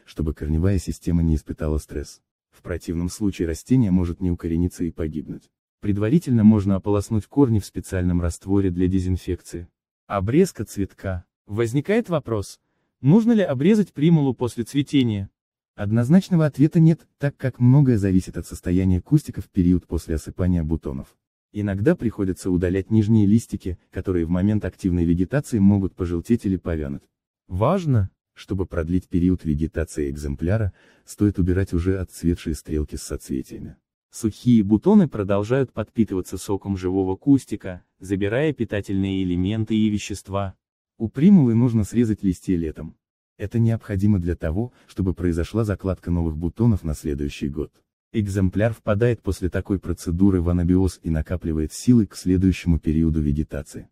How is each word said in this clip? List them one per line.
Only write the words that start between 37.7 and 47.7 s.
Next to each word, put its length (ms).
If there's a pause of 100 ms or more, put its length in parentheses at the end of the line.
забирая 500
питательные 720
элементы 500
и 160
вещества. 680 (420)
У 100
примулы 480
нужно 300
срезать 360
листья 360
летом. 400 (400)
Это 200
необходимо 640
для 160
того, 380 (120)
чтобы 280
произошла 500
закладка 480
новых 240
бутонов 480
на 100
следующий 540
год. 240 (400)